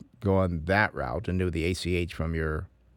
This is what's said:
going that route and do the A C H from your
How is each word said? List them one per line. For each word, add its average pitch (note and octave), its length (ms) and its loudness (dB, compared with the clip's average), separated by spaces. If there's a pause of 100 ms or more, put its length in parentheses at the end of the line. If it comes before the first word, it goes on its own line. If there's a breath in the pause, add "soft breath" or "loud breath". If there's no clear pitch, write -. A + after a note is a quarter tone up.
(200)
going F#2 460 2
that G2 280 2
route C#2 320 -4
and F2+ 100 0
do F#2 140 0
the D#2+ 140 0
A F#2 100 2
C F2 220 -2
H F2 180 -2
from D#2+ 180 -2
your D#2+ 360 -2 (280)